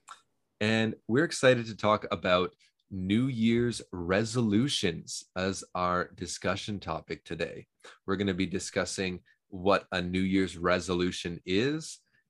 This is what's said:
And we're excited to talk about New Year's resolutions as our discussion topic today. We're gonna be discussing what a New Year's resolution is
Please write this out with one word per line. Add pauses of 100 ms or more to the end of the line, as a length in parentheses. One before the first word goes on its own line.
(600)
And (140)
we're
excited
to
talk
about (380)
New
Year's
resolutions (100)
as (100)
our
discussion
topic
today. (400)
We're
gonna
be
discussing (300)
what
a
New
Year's
resolution
is (320)